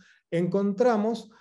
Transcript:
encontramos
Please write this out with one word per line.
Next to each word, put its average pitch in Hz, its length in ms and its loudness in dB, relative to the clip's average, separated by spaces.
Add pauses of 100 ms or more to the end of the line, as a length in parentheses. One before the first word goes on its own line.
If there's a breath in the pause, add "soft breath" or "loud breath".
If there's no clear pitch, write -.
(280 soft breath)
encontramos 202 1000 0 (100)